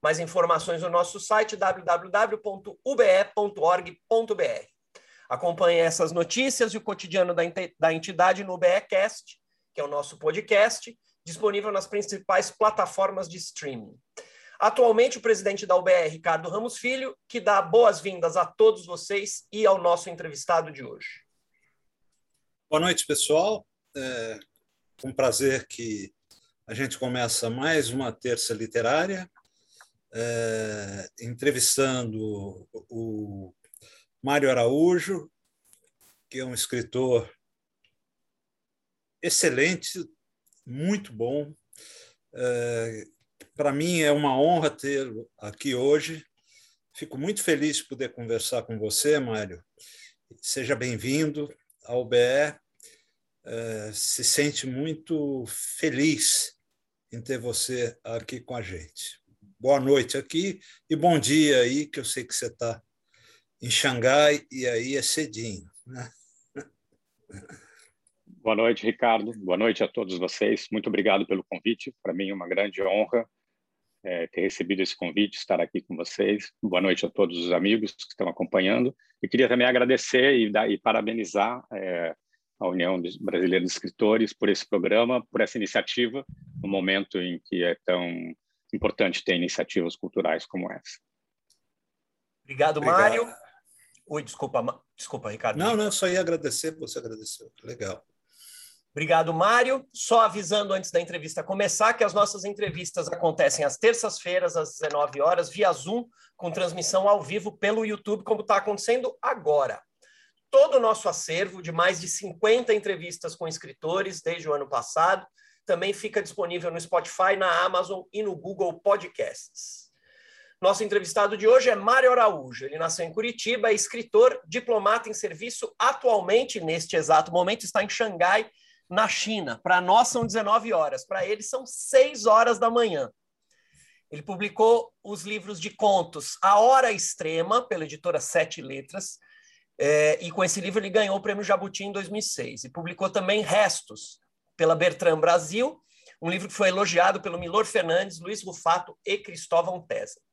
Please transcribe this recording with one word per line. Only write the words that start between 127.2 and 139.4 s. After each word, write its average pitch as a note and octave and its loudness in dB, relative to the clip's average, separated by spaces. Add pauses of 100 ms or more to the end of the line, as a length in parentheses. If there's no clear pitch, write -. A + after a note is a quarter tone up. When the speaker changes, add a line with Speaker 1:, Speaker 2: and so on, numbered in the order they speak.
Speaker 1:
momento, F3+ 0
está G3 -2
em G#3 -4
Xangai, G3+ 0 (400)
na G3+ 2
China. F#3 -4
Pra F3+ 4
nós G#3 4
são A#3 -2
dezenove A3 0
horas, D3 0
pra F#3+ -2
ele G#3 -4
são C4 -6
seis C4 2
horas A3+ 6
da A3+ 2
manhã. G#3 0 (1000)
Ele D3 -14
publicou G#3 2 (100)
os G3+ -12
livros G#3 -10
de F#3 -8
contos F3 0
A G3+ 8
Hora B3+ 6
Extrema, F3+ -2
pela E3+ -4
editora D3+ -4
Sete D#3+ -2
Letras, C3+ -12 (640)